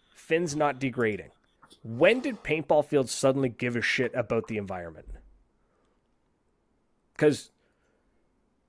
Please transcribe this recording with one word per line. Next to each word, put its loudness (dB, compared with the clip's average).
Finn's -2
not 0
degrading. -2
When 4
did -6
paintball 2
fields 0
suddenly 2
give -4
a 0
shit 0
about -2
the -6
environment? -8
'Cause 2